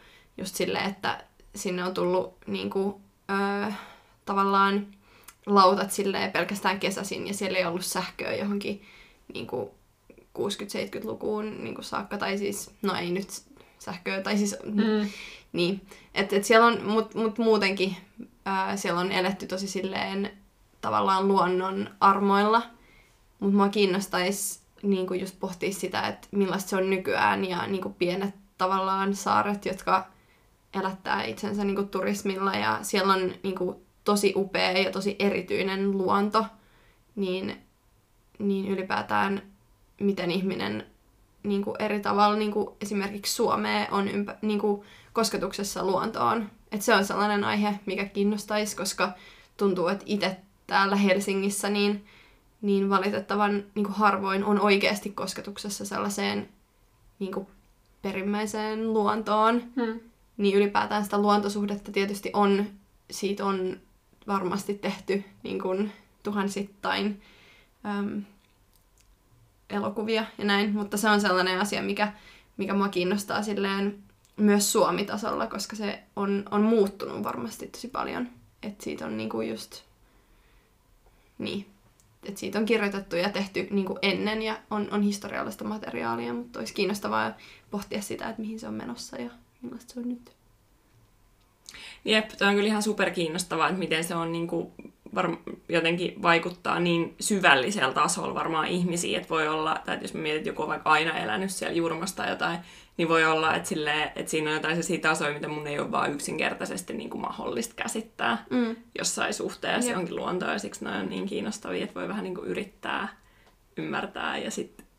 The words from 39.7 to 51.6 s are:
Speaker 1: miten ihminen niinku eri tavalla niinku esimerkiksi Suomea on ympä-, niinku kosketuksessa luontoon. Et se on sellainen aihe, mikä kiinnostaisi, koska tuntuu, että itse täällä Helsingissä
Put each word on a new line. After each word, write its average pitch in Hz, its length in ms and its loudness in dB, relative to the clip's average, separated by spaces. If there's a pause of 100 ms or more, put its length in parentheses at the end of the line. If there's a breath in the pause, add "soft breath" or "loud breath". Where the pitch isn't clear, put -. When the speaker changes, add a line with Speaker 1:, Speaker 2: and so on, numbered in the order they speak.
Speaker 1:
miten 190 320 0
ihminen 190 540 -2 (580)
niinku 202 360 -2
eri 208 200 0
tavalla 208 380 4
niinku 208 440 -2
esimerkiksi 202 520 -4
Suomea 214 580 2
on 196 160 2
ympä-, 202 340 -2
niinku 208 440 0 (280 loud breath)
kosketuksessa 196 720 -2
luontoon. 208 640 0 (220)
Et 208 100 -4
se 233 140 4
on 196 100 4
sellainen 202 380 0
aihe, 208 420 0
mikä 196 200 -2
kiinnostaisi, 208 720 0
koska 185 360 -2 (460 loud breath)
tuntuu, 185 300 2
että 196 200 -2
itse 196 300 0 (300)
täällä 196 280 4
Helsingissä 196 720 2